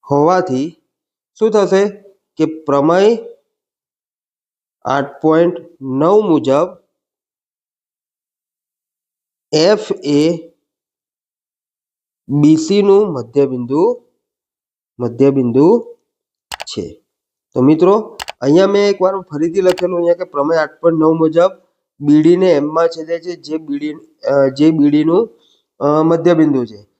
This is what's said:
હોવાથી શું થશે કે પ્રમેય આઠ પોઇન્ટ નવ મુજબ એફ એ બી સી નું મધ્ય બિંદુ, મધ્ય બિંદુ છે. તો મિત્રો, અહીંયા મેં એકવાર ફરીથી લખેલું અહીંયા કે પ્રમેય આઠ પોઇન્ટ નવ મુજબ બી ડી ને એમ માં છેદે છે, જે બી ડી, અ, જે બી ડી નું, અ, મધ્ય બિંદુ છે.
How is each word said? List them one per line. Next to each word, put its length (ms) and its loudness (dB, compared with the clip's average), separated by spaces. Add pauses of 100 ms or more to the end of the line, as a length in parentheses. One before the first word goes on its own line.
(120)
હોવાથી 640 0 (600)
શું 120 0
થશે 320 0 (520)
કે 100 0 (200)
પ્રમેય 640 0 (1500)
આઠ 360 -4
પોઇન્ટ 340 2 (260)
નવ 400 0
મુજબ 560 0 (2750)
એફ 400 -2 (120)
એ 480 -2 (1900)
બી 160 4
સી 240 0
નું 320 2
મધ્ય 320 -2
બિંદુ, 600 -4 (960)
મધ્ય 320 0
બિંદુ 680 0 (680)
છે. 380 -12 (520)
તો 80 -2
મિત્રો, 560 2 (240)
અહીંયા 260 2
મેં 220 0
એકવાર 320 -2
ફરીથી 400 -4
લખેલું 360 0
અહીંયા 160 0
કે 100 -4
પ્રમેય 360 -2
આઠ 200 -6
પોઇન્ટ 200 0
નવ 140 2
મુજબ 380 0 (480)
બી 220 4
ડી 160 4
ને 140 2
એમ 140 0
માં 220 -2
છેદે 320 -8
છે, 160 -12
જે 220 -10
બી 200 -8
ડી, 160 -8 (300)
અ, 100 -2 (220)
જે 160 2
બી 180 2
ડી 140 2
નું, 260 0 (500)
અ, 220 2
મધ્ય 320 2
બિંદુ 320 0
છે. 220 -20 (120)